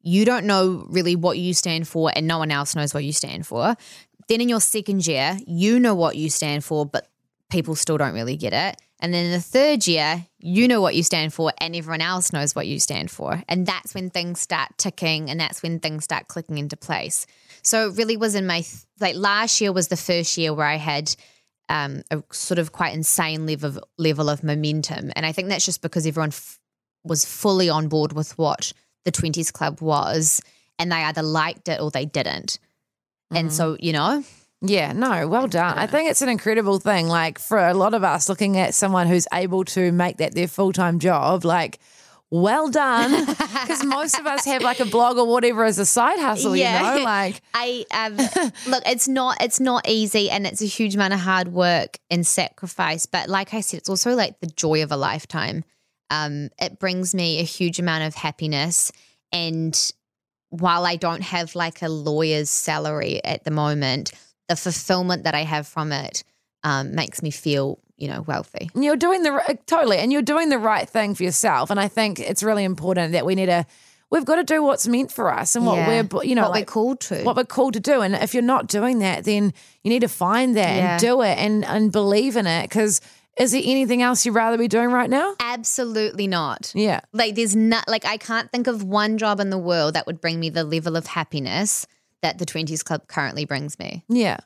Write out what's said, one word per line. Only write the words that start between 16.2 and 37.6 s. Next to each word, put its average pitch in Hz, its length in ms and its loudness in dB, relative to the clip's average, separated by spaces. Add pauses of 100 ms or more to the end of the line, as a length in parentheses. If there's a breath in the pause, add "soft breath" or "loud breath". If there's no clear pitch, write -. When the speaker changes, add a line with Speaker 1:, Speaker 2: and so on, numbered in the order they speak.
Speaker 1:
clicking 160 280 -8
into 147 200 -8
place. - 500 -6 (340 soft breath)
So 220 280 0
it 185 80 -8
really 226 200 0
was 214 160 0
in 190 140 0
my, 170 140 0
th-, - 240 -14 (140)
like, 190 160 0
last 208 460 2
year 202 100 2
was 180 180 0
the 175 80 -2
first 170 400 -2
year 160 160 0
where 151 120 0
I 151 120 2
had, 151 360 -4 (560 soft breath)
um, 143 320 -4 (100)
a 151 200 -4
sort - 280 -2
of 160 120 -4
quite 160 240 -4
insane 156 500 0
level 151 240 -4
of, 135 100 -8 (180)
level 151 320 2
of 147 140 -2
momentum. 151 720 -2
And 160 100 -4
I 160 60 -2
think 180 180 -4
that's - 160 0
just - 160 -4
because 160 260 -2
everyone 156 220 0
f-, - 300 -14 (440)
was 160 220 0
fully 185 440 2
on 156 200 0
board 151 240 2
with 151 240 -6
what 151 340 0 (340)
the 180 60 0
Twenties 160 400 -2
Club 151 280 -4
was, 156 600 0 (380 soft breath)
and 170 120 0
they 165 60 0
either 156 260 -2
liked 156 460 -2
it 160 100 -2
or 151 120 -2
they 135 140 -2
didn't. 123 520 -4 (720)
And 165 180 0
Speaker 2:
Mm-hmm. 151 60 -4
Speaker 1:
so, 160 240 0
you 165 140 -2
know. 208 300 0 (380 soft breath)
Speaker 2:
Yeah, 185 300 0
no, 196 360 0
well 233 200 0
done. 175 300 0
I - 40 -2
Speaker 1:
Yeah. 214 60 -2
Speaker 2:
think 320 220 0
it's - 140 0
an 269 60 0
incredible 214 500 0
thing, 185 280 0
like, 165 320 0
for 220 200 0
a 180 160 4